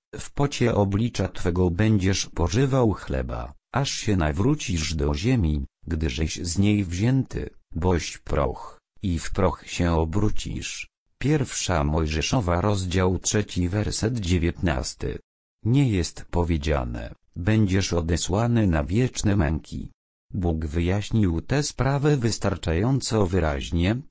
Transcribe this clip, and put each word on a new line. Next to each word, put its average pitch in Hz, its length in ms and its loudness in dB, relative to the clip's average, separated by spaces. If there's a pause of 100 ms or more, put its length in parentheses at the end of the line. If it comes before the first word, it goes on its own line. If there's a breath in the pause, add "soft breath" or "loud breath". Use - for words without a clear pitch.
(160)
„W - 140 -10
pocie 131 440 0
oblicza 104 540 0
twego 90 420 2
będziesz 95 560 2
pożywał 117 640 2
chleba, 58 600 -6 (200)
aż 135 180 -2
się - 260 0
nawrócisz 80 800 0
do 73 200 0
ziemi, 80 500 0 (220)
gdyżeś 80 600 -2
z 82 120 -4
niej 104 260 4
wzięty, 110 680 -2 (240)
boś 85 440 0
proch, - 600 -4 (240)
i 87 160 0
w - 120 -6
proch 92 360 0
się 87 260 0
obrócisz”. - 960 0 (300)
Pierwsza 120 640 0
Mojżeszowa, 82 760 0
rozdział 92 580 0
trzeci, 95 500 0
werset 107 500 -2
dziewiętnasty. 82 1000 -2 (460)
Nie 131 240 4
jest 92 420 -2
powiedziane: 71 840 -2 (220)
„Będziesz 95 560 2
odesłany 95 760 0
na 76 180 2
wieczne 101 520 0
męki”. 76 540 -2 (440)
Bóg 82 320 -2
wyjaśnił 87 720 0
tę 139 220 0
sprawę 143 540 0
wystarczająco 107 1080 0
wyraźnie, 85 680 0 (140)